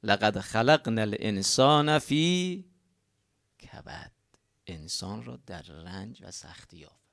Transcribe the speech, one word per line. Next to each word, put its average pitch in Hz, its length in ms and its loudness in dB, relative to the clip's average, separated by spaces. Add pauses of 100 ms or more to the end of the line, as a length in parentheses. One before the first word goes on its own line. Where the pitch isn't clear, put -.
لقد 104 380 2
خلقنا 113 600 2
الانسان 131 960 2
فی 180 640 0 (920)
کبد. - 540 -18 (540)
انسان 92 580 -10
را 123 220 -14
در 85 160 -14
رنج 90 600 -16
و 95 80 -18
سختی 82 540 -20
آفرید. - 140 -20 (140)